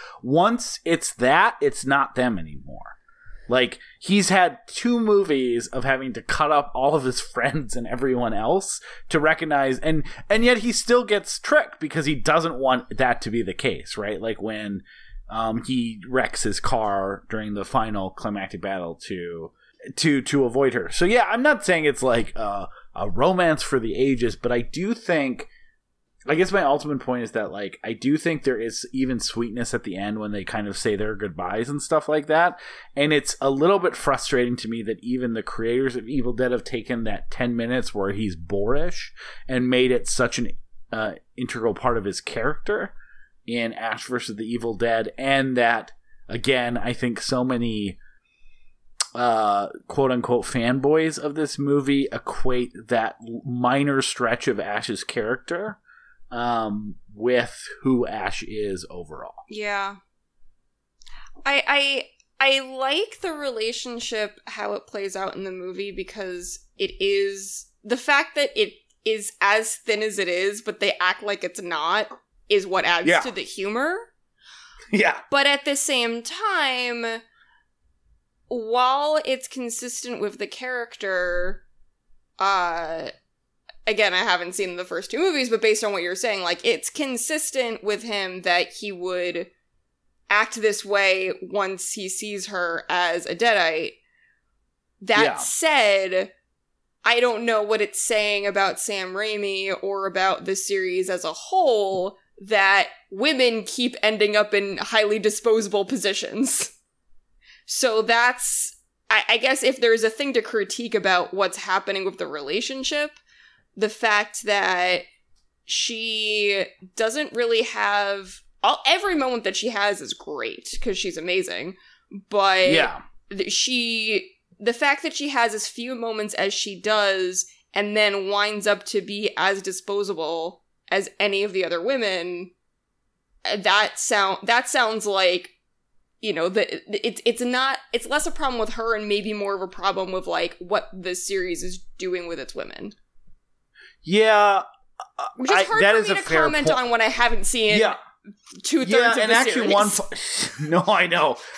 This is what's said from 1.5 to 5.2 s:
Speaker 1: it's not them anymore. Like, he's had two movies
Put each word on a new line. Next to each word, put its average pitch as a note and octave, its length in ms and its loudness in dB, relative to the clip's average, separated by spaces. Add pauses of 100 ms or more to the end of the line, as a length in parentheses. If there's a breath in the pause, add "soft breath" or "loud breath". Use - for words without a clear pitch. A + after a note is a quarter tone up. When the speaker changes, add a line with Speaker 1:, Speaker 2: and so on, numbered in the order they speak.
Speaker 1:
it's C#3 240 0
not C#3 300 0
them B2 240 2
anymore. D2+ 560 -12 (520 soft breath)
Like, B2 300 2 (220 loud breath)
he's G3 300 4
had F3+ 360 6
two A#3+ 340 0
movies D3+ 680 2